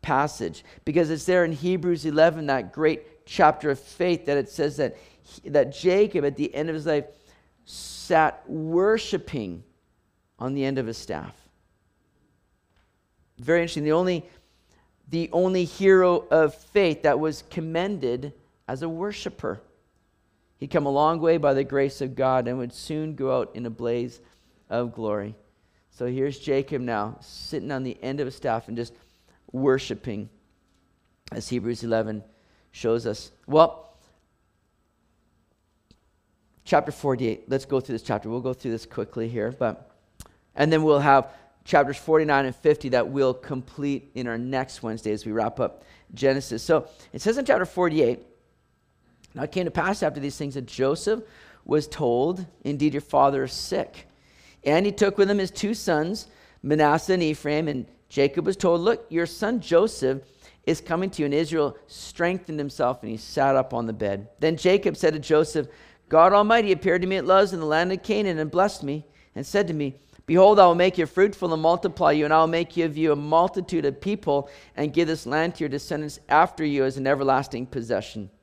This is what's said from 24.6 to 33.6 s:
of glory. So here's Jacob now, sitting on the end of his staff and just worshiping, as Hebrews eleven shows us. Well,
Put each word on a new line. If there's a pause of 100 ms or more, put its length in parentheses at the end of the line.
of
glory. (560)
So
here's
Jacob
now,
sitting
on
the
end
of
his
staff
and
just (600)
worshiping, (1000)
as
Hebrews
eleven (480)
shows
us. (160)
Well, (2750)